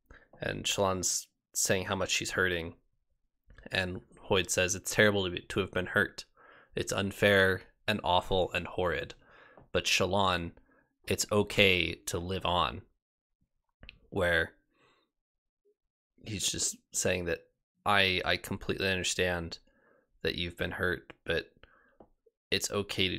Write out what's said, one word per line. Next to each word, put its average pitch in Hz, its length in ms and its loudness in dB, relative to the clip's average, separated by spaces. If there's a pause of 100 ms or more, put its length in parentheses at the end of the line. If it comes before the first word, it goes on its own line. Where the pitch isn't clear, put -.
(400)
and 101 240 -6
Shallan's 95 640 0 (240)
saying 92 340 0
how 104 80 -2
much 92 160 -2
she's - 220 -2
hurting." 87 420 0 (960)
And 92 300 -2 (280)
Hoid 95 220 2
says, 90 240 2
"It's - 200 -6
terrible 104 300 6
to 90 60 -2
be, 87 100 -6
to - 200 -4
have 92 100 -2
been 92 160 -4
hurt. - 380 0 (500)
It's - 180 -4
unfair 98 680 4 (240)
and 107 160 0
awful 90 500 2
and 90 140 -4
horrid. 85 480 -4 (560)
But 90 140 0
Shallan, 90 680 2 (540)
it's - 240 -2
okay 98 640 4 (120)
to - 120 -6
live 90 260 -4
on." 85 380 0 (1300)
Where 85 420 0 (1700)
he's 101 240 -4
just - 280 -4 (160)
saying 92 340 -2
that, - 200 -4 (400)
"I, 95 380 4
I 90 120 0
completely - 520 -4
understand 87 680 0 (640)
that 87 120 -2
you've 85 220 -6
been 90 160 -6
hurt, 90 400 -4 (120)
but - 280 -4 (1000)
it's 95 200 -2
okay 98 380 0
to 90 100 -4